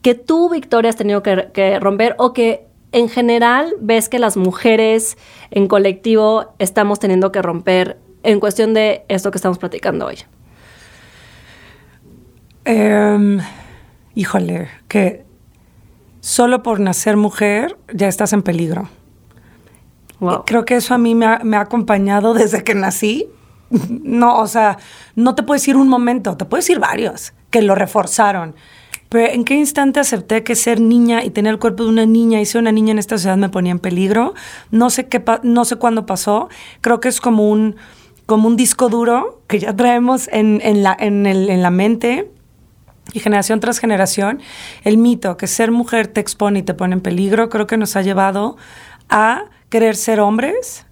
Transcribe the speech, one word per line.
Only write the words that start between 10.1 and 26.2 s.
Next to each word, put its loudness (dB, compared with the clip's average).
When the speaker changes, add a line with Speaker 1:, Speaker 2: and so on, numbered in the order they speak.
Speaker 2:
Em, 2
híjole, -4
que -2
solo 0
por -2
nacer 0
mujer 0
ya 0
estás -2
en 2
peligro. -4
Speaker 1:
Wow. -2
Speaker 2:
Y -16
creo 0
que 0
eso 0
a 2
mí 2
me 4
ha, 2
me 0
ha 2
acompañado 0
desde 2
que -2
nací. -2
No, 0
o 0
sea, 0
no 2
te -2
puedo 0
decir 2
un 6
momento, 0